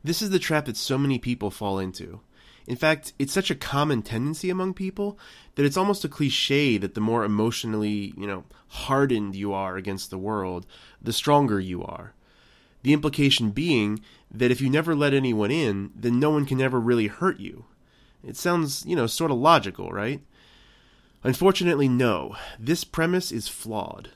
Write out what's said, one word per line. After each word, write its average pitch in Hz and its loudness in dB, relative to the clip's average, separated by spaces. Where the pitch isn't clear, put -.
This 165 -2
is 208 -4
the 190 4
trap 151 2
that 113 -6
so 131 0
many 139 2
people 107 -2
fall 98 -2
into. 92 -8
In 123 -6
fact, 156 0
it's 139 -2
such 190 0
a 139 0
common 139 0
tendency 147 -4
among 185 -2
people 202 -6
that 143 4
it's 143 2
almost 190 2
a - -4
cliche 139 2
that 95 -4
the 107 -4
more 113 2
emotionally, 107 -2
you 101 -10
know, 95 -8
hardened 123 0
you 101 -4
are 95 -4
against 95 -6
the 95 -8
world, 95 -4
the 113 -4
stronger 139 4
you 90 -6
are. - -12
The 139 6
implication 143 2
being 107 2
that 120 2
if 123 2
you 135 0
never 156 2
let 143 4
anyone 120 2
in, 104 0
then 120 0
no 151 4
one 147 0
can 131 -2
ever 131 2
really 117 2
hurt 175 -2
you. - -14
It - -12
sounds, 165 0
you 180 0
know, 123 2
sort 160 -2
of 127 2
logical, 110 2
right? 110 -4
Unfortunately, 165 4
no. 117 2
This 135 -2
premise 180 -2
is - -6
flawed. - -8